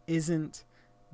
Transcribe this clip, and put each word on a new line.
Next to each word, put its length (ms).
isn't 560